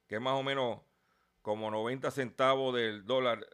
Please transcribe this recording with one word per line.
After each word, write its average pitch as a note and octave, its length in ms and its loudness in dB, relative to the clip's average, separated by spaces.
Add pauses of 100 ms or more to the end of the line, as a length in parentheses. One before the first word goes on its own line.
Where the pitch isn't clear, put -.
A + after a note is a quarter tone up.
que - 80 -8
es G#2+ 60 -4
más C3 140 0
o C3+ 100 0
menos C3+ 380 -2 (600)
como A2 280 -2
noventa B2 400 -2
centavos C3 640 2
del G#2+ 320 -2
dólar A#2+ 460 0